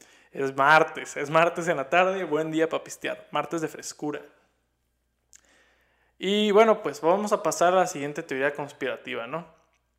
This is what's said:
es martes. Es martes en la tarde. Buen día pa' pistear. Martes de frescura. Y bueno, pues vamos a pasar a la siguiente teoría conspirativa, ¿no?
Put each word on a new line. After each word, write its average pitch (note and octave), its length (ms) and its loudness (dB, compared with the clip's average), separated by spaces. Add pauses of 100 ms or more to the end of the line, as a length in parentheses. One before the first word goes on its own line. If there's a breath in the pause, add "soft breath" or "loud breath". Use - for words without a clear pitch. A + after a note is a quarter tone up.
(320 soft breath)
es C3+ 240 -4
martes. D3+ 600 4
Es D3 120 -6
martes E3+ 380 2
en E3 100 0
la C3+ 120 -6
tarde. F#3 340 2
Buen D#3+ 280 -2
día D#3+ 180 0
pa' - 140 -6
pistear. - 480 -10
Martes D3+ 300 -4
de D#3 60 -4
frescura. - 540 -10 (2000 soft breath)
Y G#3 340 0
bueno, G#3+ 300 6
pues C#3 200 -6
vamos G3+ 320 2
a G3+ 100 -2
pasar E3+ 300 2
a F#3+ 40 4
la F3+ 100 2
siguiente D3 360 -8
teoría C#3+ 300 -2
conspirativa, B2+ 720 -8
¿no? D#3+ 180 -10 (540)